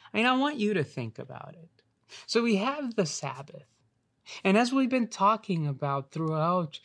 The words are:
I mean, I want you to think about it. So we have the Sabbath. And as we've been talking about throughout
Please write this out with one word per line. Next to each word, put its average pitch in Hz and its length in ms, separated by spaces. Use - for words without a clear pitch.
I - 40
mean, 220 100
I 254 100
want 285 220
you 208 160
to 160 100
think 117 340
about - 360
it. - 280
So 233 160
we 233 140
have 254 400
the 185 100
Sabbath. 135 580
And 190 120
as 240 160
we've 269 180
been 247 180
talking 196 580
about 139 460
throughout 160 720